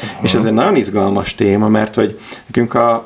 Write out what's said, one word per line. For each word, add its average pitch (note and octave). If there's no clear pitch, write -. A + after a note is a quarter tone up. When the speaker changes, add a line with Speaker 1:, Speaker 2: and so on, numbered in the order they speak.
Speaker 1:
Mhm. -
Speaker 2:
és -
ez A2
egy A2
nagyon E3
izgalmas G2
téma, G#2
mert G#2+
hogy A2+
nekünk A#2
a A#2